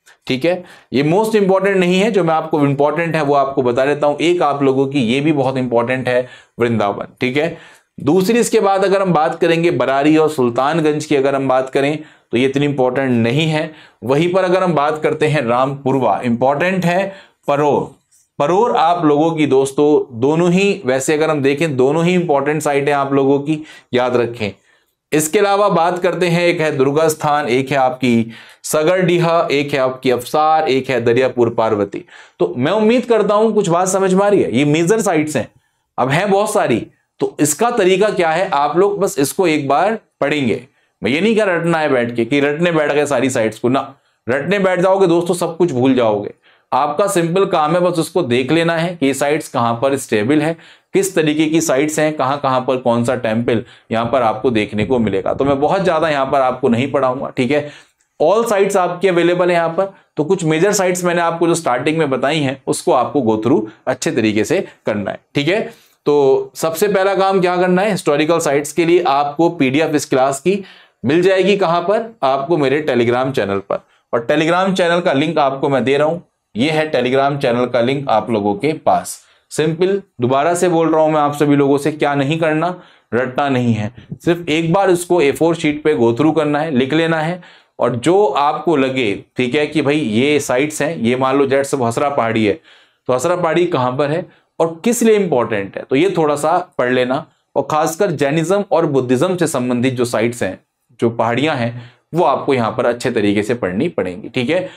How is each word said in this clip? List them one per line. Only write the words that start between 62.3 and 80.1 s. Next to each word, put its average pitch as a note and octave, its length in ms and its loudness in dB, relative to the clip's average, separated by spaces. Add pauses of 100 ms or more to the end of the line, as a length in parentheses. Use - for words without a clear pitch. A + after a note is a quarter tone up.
हैं C3+ 280 -4
उसको D3 260 -2
आपको B2 300 0
go A2 200 0
through D#3 180 2 (260)
अच्छे C3 240 -4
तरीके G#2+ 320 0
से C#3+ 220 -2 (200)
करना G2+ 260 -4
है, - 80 -10 (160)
ठीक C#3+ 120 -2
है। G#3 140 0 (440)
तो C#3+ 500 2
सबसे F3+ 320 -2
पहला G3 280 2
काम F#3+ 260 2
क्या F3+ 160 0
करना F3+ 240 2
है, G#3+ 100 0
हिस्टोरिकल D#3 480 0
साइट्स D3+ 340 -2
के E3+ 120 0
लिए E3+ 220 4
आपको C#3+ 440 0
पीडीएफ़ D3 440 0
इस C#3+ 100 -2
क्लास C3 340 0
की G3 240 -2 (400)
मिल B2+ 180 2
जाएगी F#3+ 360 2
कहाँ F3 240 0
पर, A3 320 -2 (100)
आपको C#3 340 0
मेरे C#3+ 260 0
Telegram B2 480 0
चैनल G2 280 -2 (100)
पर। - 100 -4 (340)
और A#2+ 160 -2
Telegram E3+ 440 0
चैनल F3 280 0
का F3 120 0
लिंक D#3 260 -2
आपको C#3 300 0
मैं C3 140 0
दे C#3 140 2
रहा D3+ 100 2
हूँ, E3+ 140 -4 (340)
ये C3 160 0
है D#3 200 -2
Telegram C3+ 460 0
चैनल B2 280 0
का B2 160 0
लिंक C#3 280 -2
आप A2 200 0
लोगों G#2 260 0
के C#3+ 200 -2
पास। F2+ 440 -2 (320)
सिंपल E3+ 500 -2 (200)